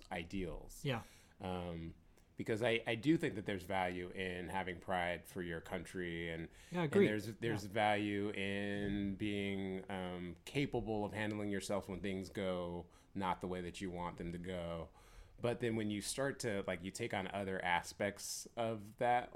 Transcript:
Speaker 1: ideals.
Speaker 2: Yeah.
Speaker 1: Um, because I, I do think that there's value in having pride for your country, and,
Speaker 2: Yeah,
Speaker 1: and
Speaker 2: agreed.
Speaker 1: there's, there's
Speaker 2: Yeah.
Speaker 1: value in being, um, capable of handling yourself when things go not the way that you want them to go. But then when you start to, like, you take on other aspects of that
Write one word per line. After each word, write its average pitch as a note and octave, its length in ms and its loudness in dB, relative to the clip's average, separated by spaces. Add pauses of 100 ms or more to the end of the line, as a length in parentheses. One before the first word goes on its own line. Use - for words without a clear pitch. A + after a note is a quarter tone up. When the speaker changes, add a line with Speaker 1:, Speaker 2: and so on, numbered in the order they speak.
(120)
Speaker 1:
ideals. F2 720 -4
Speaker 2:
Yeah. B2+ 160 0 (440)
Speaker 1:
Um, F2 500 -2 (440)
because A2 260 0
I, A#2 240 4
I A#2 80 2
do C#3 220 6
think B2+ 180 0
that G2+ 100 -6
there's F#2+ 180 -2
value F2+ 520 2
in F2+ 340 -2
having F#2 280 -2
pride F2 480 2
for - 160 -6
your E2+ 180 -2
country, E2+ 680 -4
and, E2 180 -4 (240)
Speaker 2:
Yeah, F3 100 0
Speaker 1:
and E3 40 2
Speaker 2:
agreed. F#3 220 8
Speaker 1:
there's, G#2+ 320 0
there's A2 240 0
Speaker 2:
Yeah. G2+ 80 -8
Speaker 1:
value G#2 580 4
in G2+ 840 0
being, G2 760 0
um, F2+ 460 -4 (100)
capable A2 600 0
of F#2 80 -4
handling G#2 360 0
yourself G2 400 0
when F#2 100 -4
things F#2+ 300 -2
go F2+ 560 -2 (300)
not F#2+ 260 2
the G2 60 -2
way F2+ 140 -2
that F2 200 -6
you F#2+ 80 -4
want F2 280 -4
them E2+ 140 -4
to F2 60 -4
go. E2+ 520 -4 (520)
But A#2 180 2
then A2+ 160 2
when G#2+ 140 0
you G#2 120 0
start C3+ 400 0
to, G2+ 260 2
like, F2+ 160 0
you F#2+ 80 -4
take - 240 -2
on F#2+ 180 0
other F#2+ 320 0
aspects - 880 0
of A2+ 240 2 (200)
that B2 360 4